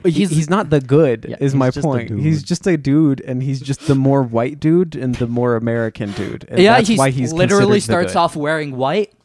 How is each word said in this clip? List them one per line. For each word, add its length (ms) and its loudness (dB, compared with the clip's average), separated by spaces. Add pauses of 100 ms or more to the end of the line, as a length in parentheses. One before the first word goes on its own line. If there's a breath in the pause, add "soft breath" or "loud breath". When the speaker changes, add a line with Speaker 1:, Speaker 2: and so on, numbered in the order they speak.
Speaker 1:
he, 80 2
Speaker 2:
he's 200 0
Speaker 1:
he's 200 0
not 200 0
the 100 2
good, 480 2
Speaker 3:
Yeah, 120 -10
Speaker 1:
is 120 0
Speaker 3:
he's 20 0
Speaker 1:
my 160 2
Speaker 3:
just 80 -4
a 40 -6
Speaker 1:
point. 260 -2
Speaker 3:
dude. 120 -6
Speaker 1:
He's 220 0
just 240 -6
a 100 2
dude, 460 2
and 200 -6
he's 180 -4
just 260 -8
the 80 4
more 280 2
white 380 -4
dude 360 2
and 200 -4
the 120 -2
more 280 0
American 560 -4
dude. 360 -8
And 120 -2
Speaker 2:
Yeah, 160 6
Speaker 1:
that's 120 2
Speaker 2:
he's 100 2
Speaker 1:
why 120 2
he's 220 -2
Speaker 2:
literally 440 4
Speaker 1:
considered 0 -
the 40 2
Speaker 2:
starts 320 -2
Speaker 1:
good. 60 0
Speaker 2:
off 180 0
wearing 400 -4
white, 360 -2 (120)